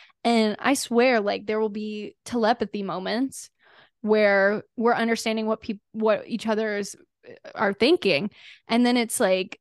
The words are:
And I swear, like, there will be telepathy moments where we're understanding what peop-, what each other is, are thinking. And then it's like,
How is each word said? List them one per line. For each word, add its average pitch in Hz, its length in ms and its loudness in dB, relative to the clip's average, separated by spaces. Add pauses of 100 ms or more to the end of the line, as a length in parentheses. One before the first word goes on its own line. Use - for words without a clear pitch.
(220)
And 220 380 2
I 269 140 0
swear, 240 460 2
like, 202 260 -4
there 214 120 -2
will 220 120 0
be 214 440 -10 (100)
telepathy 214 600 0
moments 190 680 -6 (520)
where 208 600 4 (140)
we're 233 180 2
understanding 226 520 -2
what 220 140 -2
peop-, 208 220 -10 (100)
what 214 360 0
each 214 180 -6
other 214 300 -2
is, 202 200 -8 (580)
are 202 180 0
thinking. 208 580 2 (380)
And 240 180 2
then 247 100 2
it's 233 220 -2
like, 190 420 0